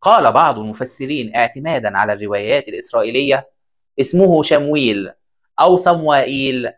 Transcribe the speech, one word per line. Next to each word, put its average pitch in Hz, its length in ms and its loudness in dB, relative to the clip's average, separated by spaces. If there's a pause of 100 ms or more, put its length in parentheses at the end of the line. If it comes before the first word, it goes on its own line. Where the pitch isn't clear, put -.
قال 180 300 4
بعض 147 260 2
المفسرين 127 760 -8
اعتمادا 120 600 -4
على 104 140 0
الروايات 104 560 -4
الإسرائيلية: 120 800 -2 (520)
"اسمه 175 420 4
شمويل 143 680 0 (500)
أو 180 160 6
صموائيل 139 1000 0